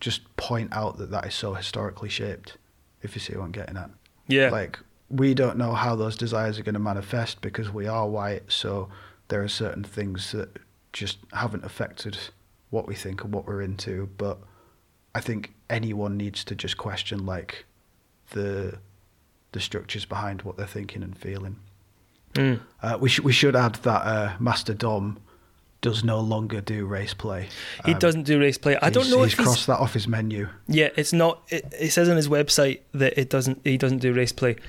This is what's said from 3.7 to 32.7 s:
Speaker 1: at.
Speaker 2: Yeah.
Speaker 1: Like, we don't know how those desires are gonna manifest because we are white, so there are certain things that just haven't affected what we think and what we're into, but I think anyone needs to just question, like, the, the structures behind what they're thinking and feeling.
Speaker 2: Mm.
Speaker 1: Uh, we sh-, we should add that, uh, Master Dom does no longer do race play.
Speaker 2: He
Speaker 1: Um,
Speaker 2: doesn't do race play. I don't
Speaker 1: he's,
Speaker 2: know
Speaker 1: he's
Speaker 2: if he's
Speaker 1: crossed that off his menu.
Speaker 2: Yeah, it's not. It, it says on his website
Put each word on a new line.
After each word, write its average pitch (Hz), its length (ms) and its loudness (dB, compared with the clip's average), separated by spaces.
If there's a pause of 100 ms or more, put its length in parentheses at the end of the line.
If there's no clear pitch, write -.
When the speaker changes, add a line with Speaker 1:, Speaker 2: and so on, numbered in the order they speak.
Speaker 1:
at. 90 140 -12 (380)
Speaker 2:
Yeah. 135 220 6
Speaker 1:
Like, 101 280 -4 (320)
we 135 240 4
don't 127 240 2
know 117 160 0
how 120 200 0
those 113 220 -2
desires 110 420 -2
are 110 40 -8
gonna 107 160 -2
manifest 104 640 -4
because 104 280 -6
we 104 160 -6
are 110 220 0
white, 101 420 -4
so 98 380 -2 (400)
there 104 140 0
are 104 60 -2
certain 101 360 -4
things 98 480 -6
that - 260 -6 (340)
just - 260 -6 (140)
haven't 104 320 -4
affected - 520 -8 (540)
what 107 160 -2
we 101 80 -6
think 98 300 -8
and 104 100 -8
what 98 120 -4
we're 101 160 -6
into, 95 540 -6
but 101 220 -4 (760)
I 113 60 -4
think 107 320 -6 (160)
anyone 104 480 -2
needs 101 280 -4
to 104 100 -8
just - 240 -6
question, 98 480 -6
like, 92 400 -8 (640)
the, 101 480 -4 (760)
the 98 80 -4
structures - 460 -6
behind 101 360 -6
what 95 140 -10
they're 101 100 -6
thinking 101 360 -8
and 92 160 -10
feeling. 98 380 -8 (800)
Speaker 2:
Mm. 135 260 4 (200)
Speaker 1:
Uh, 113 200 -2
we 131 80 6
sh-, - 120 4
we 135 120 6
should 135 240 6
add 120 260 4
that, 110 240 4
uh, 107 320 0
Master 117 340 0
Dom 104 460 -2 (640)
does 110 240 0
no 113 160 2
longer 110 400 -2
do 104 260 -4
race 101 280 -4
play. 95 340 -6 (360)
Speaker 2:
He 165 100 4
Speaker 1:
Um, - 40 -2
Speaker 2:
doesn't 160 240 4
do 143 160 4
race 143 200 4
play. 143 220 4
I 156 100 4
don't 247 140 6
Speaker 1:
he's, 254 80 2
Speaker 2:
know 254 120 8
Speaker 1:
he's 110 80 6
Speaker 2:
if - 60 -2
he's 240 80 6
Speaker 1:
crossed 120 200 4
that 127 140 4
off - 140 0
his 107 120 0
menu. 110 420 -2 (200)
Speaker 2:
Yeah, 151 280 4
it's 151 160 0
not. 165 360 4
It, 139 280 -6
it 151 140 0
says 175 180 6
on 170 80 6
his 151 120 4
website 147 520 4 (120)